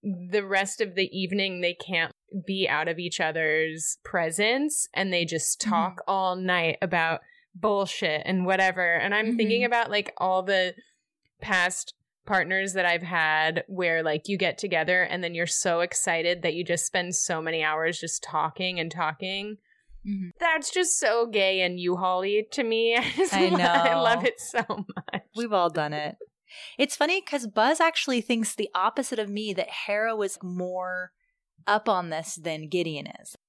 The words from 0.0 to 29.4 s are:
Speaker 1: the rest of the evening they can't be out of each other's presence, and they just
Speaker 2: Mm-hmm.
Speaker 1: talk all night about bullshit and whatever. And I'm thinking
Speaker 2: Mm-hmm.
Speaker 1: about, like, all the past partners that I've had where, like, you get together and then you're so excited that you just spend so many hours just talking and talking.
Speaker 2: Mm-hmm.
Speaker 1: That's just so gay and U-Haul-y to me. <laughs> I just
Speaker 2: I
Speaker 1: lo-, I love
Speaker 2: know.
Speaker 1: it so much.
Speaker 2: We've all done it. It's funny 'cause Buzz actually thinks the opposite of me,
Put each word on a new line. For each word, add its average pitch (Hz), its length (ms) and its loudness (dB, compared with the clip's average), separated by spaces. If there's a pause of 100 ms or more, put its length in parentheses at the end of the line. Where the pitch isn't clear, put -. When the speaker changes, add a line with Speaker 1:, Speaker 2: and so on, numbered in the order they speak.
Speaker 1:
the 190 440 -2
rest 196 340 0
of 196 140 -2
the 185 220 2
evening 190 440 0
they 175 140 2
can't 175 380 -2 (340)
be 190 200 0
out 156 220 2
of 165 100 -2
each 175 220 -4
other's 160 840 0
presence, 208 920 0
and 190 180 0
they 175 140 2
just - 340 -2
Speaker 2:
Mm-hmm. 214 100 -2
Speaker 1:
talk 175 280 0 (100)
all 190 260 2
night 180 460 0
about 165 400 2 (340)
bullshit 190 680 0
and 180 220 0
whatever. 185 480 2
And 180 200 0
I'm 220 220 2
thinking 226 240 2
Speaker 2:
Mm-hmm. 247 60 2
Speaker 1:
about, 233 240 2
like, 208 260 -2
all 185 260 2
the 185 320 0 (680)
past 185 500 0 (320)
partners 190 500 0
that 185 120 2
I've 170 160 2
had 160 640 2
where, 175 380 0
like, 151 240 -2
you 196 100 0
get 170 180 0
together 180 460 2
and 180 220 -2
then 170 100 -4
you're 170 120 0
so 170 340 0
excited 175 640 0
that 160 120 0
you 170 100 -2
just 170 220 -2
spend 180 300 -2
so 160 260 -2
many 160 220 -2
hours 160 340 0
just - 240 -6
talking 170 560 -2
and 165 140 -4
talking. 185 640 -6 (500)
Speaker 2:
Mm-hmm. 190 220 -4 (100)
Speaker 1:
That's 320 320 0
just - 300 0
so 233 260 2
gay 190 360 2
and 180 180 0
U-Haul-y 185 720 0
to 285 100 -2
me. 226 340 2
<laughs> - 20 4
I 233 180 -2
just 359 180 2
Speaker 2:
I 190 140 4
Speaker 1:
lo-, 180 100 4
I 170 380 4
love 170 260 2
Speaker 2:
know. 220 60 2
Speaker 1:
it - 120 -4
so - 280 -4
much. - 540 -8 (140)
Speaker 2:
We've 226 160 -4
all 175 160 4
done 151 240 -2
it. 151 240 -6 (640)
It's 277 160 2
funny 349 280 2
'cause 269 260 -4
Buzz 233 320 2
actually 320 400 2
thinks 226 340 -2
the 202 200 -4
opposite 226 440 0
of 214 100 -2
me, 208 260 -4